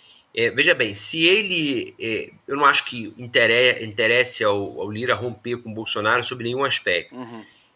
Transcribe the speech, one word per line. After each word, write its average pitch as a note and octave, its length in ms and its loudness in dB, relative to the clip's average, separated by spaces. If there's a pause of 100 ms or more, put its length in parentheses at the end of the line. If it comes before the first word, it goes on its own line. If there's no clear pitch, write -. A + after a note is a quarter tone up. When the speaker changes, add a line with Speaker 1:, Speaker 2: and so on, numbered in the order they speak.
(360)
Speaker 1:
é, A2+ 160 2
veja D3+ 240 4
bem, A#2 180 0
se D#3+ 320 0
ele, F3 760 0
é, A2 300 -6 (180)
eu C#3 80 -6
não D3 80 2
acho C#3+ 220 4
que A#2 320 -10
intere-, A#2+ 680 2
interesse A#2 600 2
ao, G2+ 360 0
ao G#2 120 -6
Lira A#2 240 -2
romper A#2+ 420 -6
com A#2+ 140 -14
o - 20 -12
Bolsonaro A2 500 0
sob B2 200 -8
nenhum B2 200 -2
aspecto. G2 520 -2
Speaker 2:
Uhum. A#2 280 -14 (320)